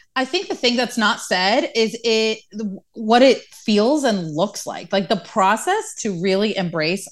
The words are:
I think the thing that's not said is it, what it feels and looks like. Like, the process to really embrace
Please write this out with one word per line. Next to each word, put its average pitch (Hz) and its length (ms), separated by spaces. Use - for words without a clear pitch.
I 262 80
think 359 240
the - 80
thing 247 180
that's 240 240
not 220 220
said 196 560
is 226 260
it, 220 380
what 226 280
it 262 200
feels 226 500
and 185 320
looks 196 320
like. - 260
Like, 196 160
the 226 100
process 226 840
to 190 200
really 196 360
embrace 175 560